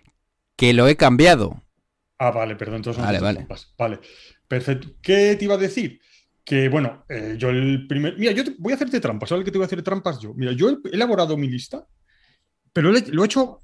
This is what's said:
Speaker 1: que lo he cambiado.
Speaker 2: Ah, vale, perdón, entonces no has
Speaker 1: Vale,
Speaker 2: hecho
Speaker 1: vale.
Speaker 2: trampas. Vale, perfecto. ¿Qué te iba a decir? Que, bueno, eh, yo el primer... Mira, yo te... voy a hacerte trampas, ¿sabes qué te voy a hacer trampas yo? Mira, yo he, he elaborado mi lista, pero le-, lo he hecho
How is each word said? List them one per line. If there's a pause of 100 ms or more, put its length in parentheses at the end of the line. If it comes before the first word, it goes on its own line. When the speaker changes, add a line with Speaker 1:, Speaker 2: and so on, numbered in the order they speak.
(580)
Speaker 1:
que
lo
he
cambiado. (540)
Speaker 2:
Ah,
vale,
perdón,
entonces
no
has
Speaker 1:
Vale,
Speaker 2:
hecho
Speaker 1:
vale.
Speaker 2:
trampas.
Vale, (480)
perfecto. (120)
¿Qué
te
iba
a
decir? (420)
Que,
bueno,
eh,
yo
el
primer...
Mira,
yo
te...
voy
a
hacerte
trampas,
¿sabes
qué
te
voy
a
hacer
trampas
yo?
Mira,
yo
he, (120)
he
elaborado
mi
lista, (880)
pero
le-,
lo
he
hecho